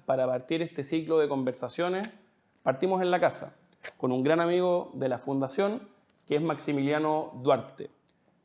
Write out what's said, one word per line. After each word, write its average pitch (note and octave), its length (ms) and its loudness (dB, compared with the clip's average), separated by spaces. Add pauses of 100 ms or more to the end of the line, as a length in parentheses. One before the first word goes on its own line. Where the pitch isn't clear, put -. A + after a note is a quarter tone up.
para C3 200 2
partir B2+ 360 -2
este D#3+ 220 -6
ciclo D#3+ 340 -2
de D3+ 100 4
conversaciones, C#3+ 800 -2 (560)
partimos F#3 380 2
en F3+ 100 2
la F3+ 80 2
casa, - 380 0 (400)
con B2+ 140 0
un C3 120 0
gran D#3+ 160 4
amigo F3 540 2
de C3+ 160 -2
la B2 80 0
Fundación, C#3 720 -2 (380)
que C#3+ 80 0
es D3+ 60 2
Maximiliano D3+ 920 0 (100)
Duarte. B2+ 480 0 (560)